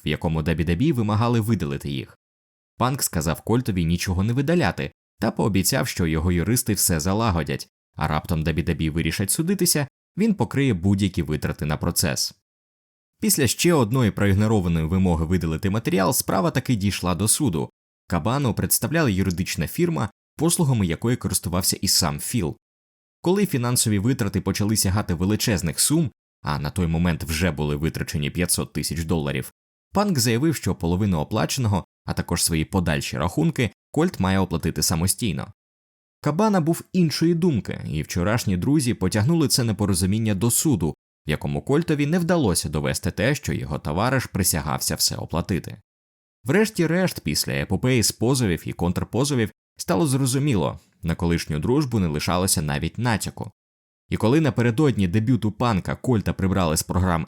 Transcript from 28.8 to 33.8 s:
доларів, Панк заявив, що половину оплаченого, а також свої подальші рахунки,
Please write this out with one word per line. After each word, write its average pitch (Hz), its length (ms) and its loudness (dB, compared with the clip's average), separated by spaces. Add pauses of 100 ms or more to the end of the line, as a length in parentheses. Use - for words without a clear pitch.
доларів, 71 480 -4 (400)
Панк 196 260 0
заявив, 123 380 0
що 90 180 -2
половину 90 440 0
оплаченого, 107 680 -2 (200)
а - 80 -6
також - 300 -4
свої 78 220 0
подальші 78 540 -2
рахунки, 117 520 0 (200)